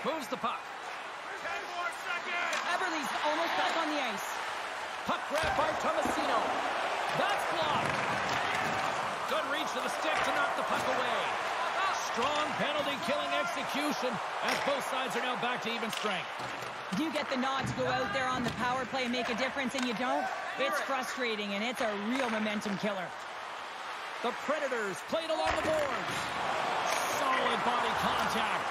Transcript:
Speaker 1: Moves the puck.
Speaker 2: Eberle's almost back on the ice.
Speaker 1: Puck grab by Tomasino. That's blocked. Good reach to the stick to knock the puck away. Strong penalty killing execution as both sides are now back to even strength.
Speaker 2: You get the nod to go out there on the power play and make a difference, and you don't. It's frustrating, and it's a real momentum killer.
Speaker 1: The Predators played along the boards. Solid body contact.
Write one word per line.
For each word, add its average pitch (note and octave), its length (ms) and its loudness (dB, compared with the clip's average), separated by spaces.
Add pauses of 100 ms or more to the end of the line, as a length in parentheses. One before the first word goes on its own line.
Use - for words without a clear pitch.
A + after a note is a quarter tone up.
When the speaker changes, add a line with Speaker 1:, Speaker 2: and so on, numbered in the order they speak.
Speaker 1:
Moves C#4+ 220 -2
the B3 100 -4
puck. A#3 220 -2 (2250)
Speaker 2:
Eberle's D#4+ 380 0 (100)
almost E4 320 2
back F4+ 240 2
on D#4+ 160 2
the D4 80 2
ice. A3 260 -2 (800)
Speaker 1:
Puck E4 240 0
grab C4+ 260 2
by D#4 220 4
Tomasino. D4 600 2 (760)
That's G4+ 280 2 (100)
blocked. D#4 420 2 (1300)
Good D4+ 240 0
reach - 240 -2
to - 20 -2
the B3+ 120 -2 (100)
stick D#4 240 2
to - 80 0
knock - 240 2
the - 80 0
puck - 180 0
away. B3+ 340 2 (960)
Strong D4 340 2 (120)
penalty C#4 480 0
killing - 320 0
execution C4+ 720 0 (320)
as - 240 2
both C4+ 240 2
sides C4 240 0
are A#3+ 80 0
now B3 180 0
back A#3+ 220 0
to A3+ 80 -2
even A3+ 220 -2
strength. F#3 340 0 (720)
Speaker 2:
You D4+ 140 2
get D4 180 0
the C4 80 2
nod C4 300 2
to - 60 -2
go B3+ 120 2
out B3+ 260 2
there C4 140 2
on B3+ 160 2
the A#3 160 0
power B3 280 2
play C4 180 0
and A#3+ 80 0
make B3 160 0
a A3+ 100 0
difference, C4 380 0
and B3+ 100 2
you A#3 80 0
don't. C4 320 2 (320)
It's C#4 240 2
frustrating, A3+ 720 -2
and G3+ 80 0
it's B3 180 0
a A3 140 2 (160)
real B3+ 180 2
momentum G#3+ 500 0
killer. F#3+ 280 0 (1160)
Speaker 1:
The A#3 180 0
Predators B3+ 640 0
played D#4+ 240 0
along D#4+ 260 2
the D#4 60 0
boards. D#4 520 2 (1080)
Solid A#3+ 400 2
body B3 300 2 (100)
contact. - 680 2